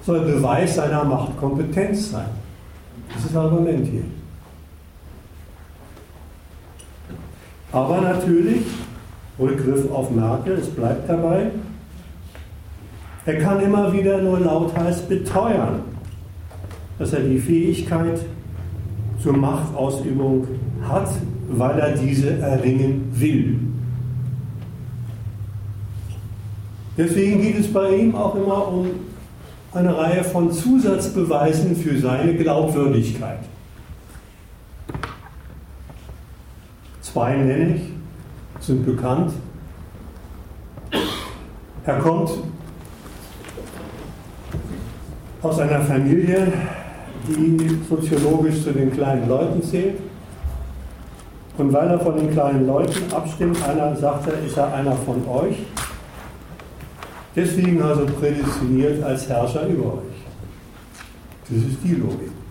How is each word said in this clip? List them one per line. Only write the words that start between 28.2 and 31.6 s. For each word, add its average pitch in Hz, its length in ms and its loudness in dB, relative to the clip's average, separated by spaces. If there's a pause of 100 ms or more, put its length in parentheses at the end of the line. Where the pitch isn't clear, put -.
immer 196 320 2
um 180 180 0 (880)
eine 175 260 4
Reihe 170 240 4
von 170 300 2
Zusatzbeweisen 170 1200 4